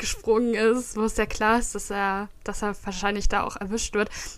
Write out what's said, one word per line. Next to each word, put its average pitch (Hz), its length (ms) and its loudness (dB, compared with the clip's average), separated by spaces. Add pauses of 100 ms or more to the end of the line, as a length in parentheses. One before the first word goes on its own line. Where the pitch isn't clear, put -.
gesprungen 233 520 2
ist, 226 420 2
wo 214 80 0
es 220 120 0
ja 214 80 4
klar 220 360 2
ist, - 140 -4
dass - 160 -6
er, 202 380 -2 (160)
dass 202 160 -4
er 208 140 -2 (100)
wahrscheinlich 202 460 0
da - 140 2
auch - 120 -8
erwischt 208 380 -4
wird. 214 160 2 (260)